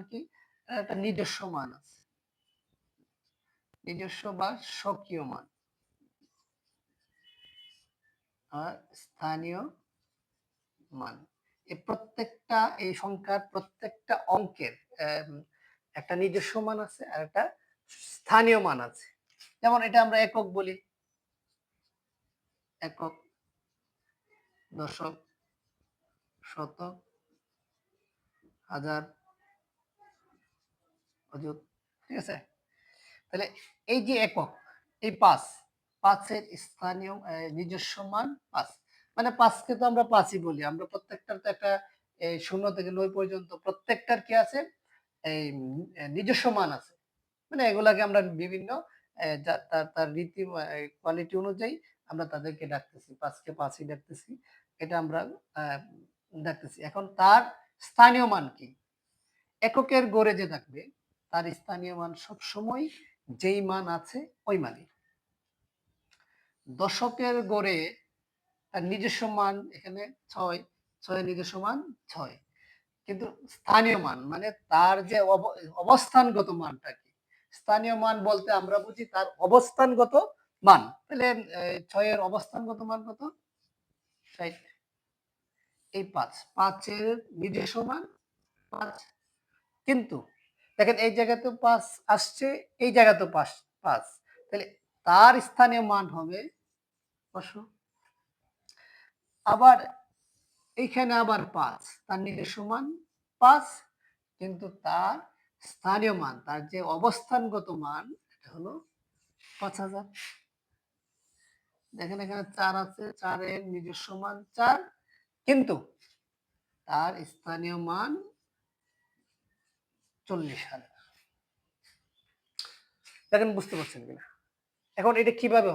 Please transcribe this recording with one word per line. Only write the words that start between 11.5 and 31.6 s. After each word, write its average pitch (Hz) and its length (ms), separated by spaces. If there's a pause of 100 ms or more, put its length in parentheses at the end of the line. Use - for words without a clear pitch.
এই 165 80 (100)
প্রত্যেকটা, - 720 (260)
এই 185 60 (120)
সংখ্যার 196 380 (100)
প্রত্যেকটা - 640 (200)
অঙ্কের, 165 380 (320)
এম, 151 260 (680)
একটা 160 160
নিজস্ব 190 380 (140)
মান 220 120
আছে - 240 (100)
আর 156 140
একটা 202 160 (680)
স্থানীয় 226 540
মান 143 100 (100)
আছে। - 200 (540)
যেমন 233 260
এটা 220 180
আমরা 220 140
একক 220 280 (100)
বলি, 190 180 (2000)
একক, 160 320 (1600)
দশক, 160 440 (1300)
শতক, 165 520 (1800)
হাজার, 151 300 (2250)
অযুত, 151 260 (480)